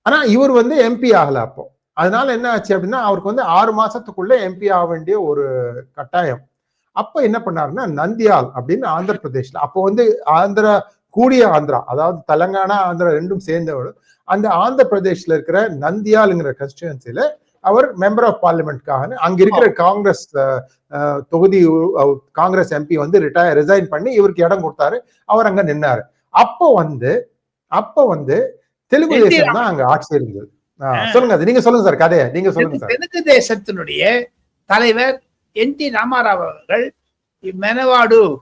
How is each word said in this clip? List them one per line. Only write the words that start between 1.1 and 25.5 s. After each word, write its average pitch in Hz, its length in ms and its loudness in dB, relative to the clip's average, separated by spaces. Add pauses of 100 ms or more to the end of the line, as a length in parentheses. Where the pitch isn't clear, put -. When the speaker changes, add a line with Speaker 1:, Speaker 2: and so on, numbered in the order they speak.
Speaker 1:
ஆகல 147 240 4
அப்போ. - 380 -8 (200)
அதனால 220 380 0
என்ன 240 200 -2
ஆச்சு 202 260 -2
அப்படின்னா, 214 240 -4
அவருக்கு 202 320 -2
வந்து 254 80 -2
ஆறு 214 440 2
மாசத்துக்குள்ள 214 540 -2
எம் 185 180 -6
பி 202 120 -4
ஆக 180 160 2
வேண்டிய 170 360 -4
ஒரு 147 220 -4 (500)
கட்டாயம். 143 540 -6 (440)
அப்ப 277 300 -6
என்ன 226 240 0
பண்ணாருன்னா, 165 460 -6
நந்தியால் 175 640 0
அப்படின்னு 165 300 -4
ஆந்திர 185 380 -4
பிரதேஷ்ல, 131 340 -8
அப்போ 165 240 -4
வந்து 220 440 0
ஆந்திரா, 208 560 2 (280)
கூடிய 247 380 4
ஆந்திரா, 147 380 0
அதாவது 156 480 -2
தெலங்கானா, 190 520 0
ஆந்திரா 175 260 -2
ரெண்டும் 175 260 -4
சேர்ந்தவர், 160 580 -6 (280)
அந்த 208 260 -2
ஆந்திர 226 420 2
பிரதேஷ்ல 185 420 -2
இருக்கிற 185 360 -2
நந்தியால்ங்கிற 180 920 0
கான்ஸ்டிட்யூயன்சில 139 680 -8 (300)
அவர் 214 380 2
member 208 260 0
of 220 180 0
parliament-க்காக 151 720 -2
அங்க 175 260 0
இருக்கிற 196 280 4
Speaker 2:
ஆ. - 20 2
Speaker 1:
காங்கிரஸ், 190 680 0
அஹ், 135 220 -2 (300)
அஹ், 147 300 -4 (100)
தொகுதி, 180 380 4
அஹ், 160 500 2 (140)
காங்கிரஸ் 180 400 0
எம் 147 160 -6
பி 165 100 0
வந்து 165 220 0
ரிட்டையர், 156 380 2
ரிசைன் 180 280 2
பண்ணி 185 280 -6
இவருக்கு 190 300 2
இடம் 180 200 0
கொடுத்தாரு. 214 360 -2 (260)
அவர் 220 200 2
அங்க 196 180 0